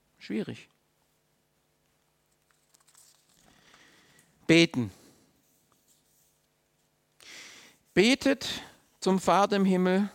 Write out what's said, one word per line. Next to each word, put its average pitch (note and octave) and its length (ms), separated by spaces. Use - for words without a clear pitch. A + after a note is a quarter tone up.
Schwierig. F#3+ 500
Beten. D#3+ 460
Betet C4+ 540
zum F#3+ 200
Vater G3 360
im G3 100
Himmel F#3 480